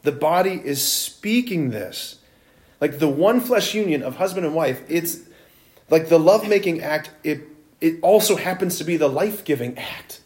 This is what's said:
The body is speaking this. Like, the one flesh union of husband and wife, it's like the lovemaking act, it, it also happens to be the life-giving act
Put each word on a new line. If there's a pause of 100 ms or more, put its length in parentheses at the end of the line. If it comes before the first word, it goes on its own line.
The
body
is
speaking
this. (600)
Like,
the
one
flesh
union
of
husband
and
wife,
it's (680)
like
the
lovemaking
act, (140)
it, (400)
it
also
happens
to
be
the
life-giving
act